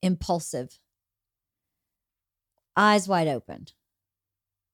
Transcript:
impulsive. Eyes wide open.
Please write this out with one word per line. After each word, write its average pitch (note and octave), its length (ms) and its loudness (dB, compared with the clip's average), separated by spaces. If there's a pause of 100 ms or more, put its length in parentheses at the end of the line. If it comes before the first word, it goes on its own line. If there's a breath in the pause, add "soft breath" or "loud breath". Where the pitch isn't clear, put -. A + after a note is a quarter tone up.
impulsive. E3+ 760 -4 (2000)
Eyes G#3 320 4
wide E3+ 200 2
open. A#2+ 400 -8 (1040)